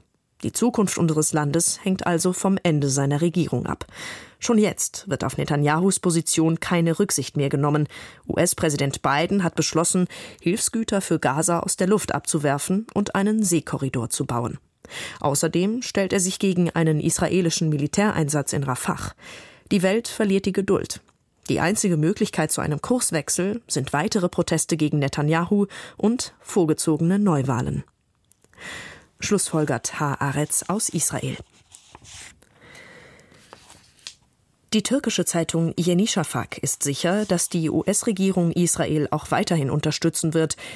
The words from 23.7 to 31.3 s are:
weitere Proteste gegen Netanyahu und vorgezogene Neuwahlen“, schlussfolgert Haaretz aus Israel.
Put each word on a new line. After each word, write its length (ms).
weitere 380
Proteste 480
gegen 220
Netanyahu 680
und 420
vorgezogene 800
Neuwahlen“, 640
schlussfolgert 800
Haaretz 680
aus 220
Israel. 480